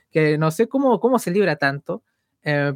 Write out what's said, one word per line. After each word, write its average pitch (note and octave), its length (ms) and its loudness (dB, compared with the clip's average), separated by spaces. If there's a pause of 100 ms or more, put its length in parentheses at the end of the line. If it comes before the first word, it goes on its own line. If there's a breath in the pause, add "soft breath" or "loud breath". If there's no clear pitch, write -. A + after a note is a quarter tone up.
(100)
que D3+ 280 2
no D#3+ 120 2
sé A3+ 180 -2
cómo, C4 320 0
cómo B3 180 2
se - 120 -4
libra F3+ 260 0
tanto, C#3+ 460 -6 (420)
eh, C#3+ 320 0